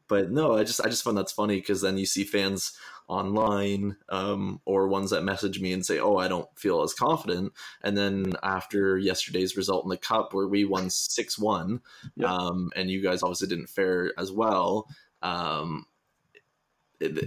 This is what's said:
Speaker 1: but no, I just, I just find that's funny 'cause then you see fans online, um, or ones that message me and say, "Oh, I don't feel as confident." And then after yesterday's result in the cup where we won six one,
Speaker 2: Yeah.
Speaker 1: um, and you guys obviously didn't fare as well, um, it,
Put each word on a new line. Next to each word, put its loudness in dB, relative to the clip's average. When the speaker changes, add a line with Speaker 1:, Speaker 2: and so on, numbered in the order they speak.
Speaker 1:
but 2
no, 4
I 4
just, -2
I 0
just -2
find 0
that's -2
funny 0
'cause -2
then 0
you 0
see 0
fans 0
online, 0
um, -2
or 4
ones 0
that 2
message -2
me -2
and -2
say, 0
"Oh, 4
I 2
don't -2
feel 2
as -2
confident." 0
And 0
then 2
after 2
yesterday's 0
result 0
in -4
the -2
cup -2
where 2
we 2
won 0
six -2
one, 0
Speaker 2:
Yeah. 0
Speaker 1:
um, -2
and -2
you -2
guys 2
obviously 0
didn't -4
fare 2
as -6
well, 2
um, -4
it, -2